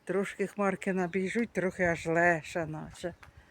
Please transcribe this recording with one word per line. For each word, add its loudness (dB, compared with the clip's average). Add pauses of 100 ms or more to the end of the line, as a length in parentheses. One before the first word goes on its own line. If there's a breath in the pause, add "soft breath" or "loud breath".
Трошки -2
хмарки -2
набіжуть, 0
трохи 0
аж 0
легше 2
наче. -8 (360 loud breath)